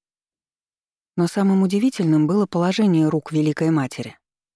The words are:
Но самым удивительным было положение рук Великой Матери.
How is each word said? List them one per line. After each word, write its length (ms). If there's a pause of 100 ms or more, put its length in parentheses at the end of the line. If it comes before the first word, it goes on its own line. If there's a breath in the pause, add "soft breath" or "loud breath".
(1160)
Но 120
самым 340
удивительным 640
было 200
положение 600
рук 220
Великой 400
Матери. 480 (380)